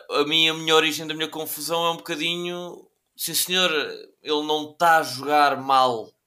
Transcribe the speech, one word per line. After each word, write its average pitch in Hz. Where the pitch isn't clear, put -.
a, 135
a 147
minha, 160
a -
minha 160
origem 156
da 156
minha 160
confusão 156
é 170
um 165
bocadinho, 175
sim -
senhor, 180
ele 151
não 151
tá 165
a 156
jogar 135
mal 131